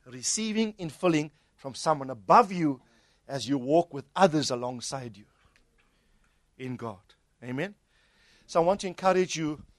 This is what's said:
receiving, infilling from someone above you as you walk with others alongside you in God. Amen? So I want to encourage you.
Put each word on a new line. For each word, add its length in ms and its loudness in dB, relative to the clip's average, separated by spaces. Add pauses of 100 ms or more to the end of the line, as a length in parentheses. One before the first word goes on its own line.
receiving, 680 -2
infilling 580 0 (240)
from 180 -12
someone 360 -2
above 420 4
you 300 0 (460)
as 200 -8
you 100 0
walk 360 2
with 120 -10 (100)
others 360 4
alongside 640 -8
you 100 -20 (1300)
in 180 -10
God. 240 -10 (440)
Amen? 320 -6 (680)
So 160 0
I 40 4
want 160 2
to 60 -6
encourage 480 0
you. 260 -6 (180)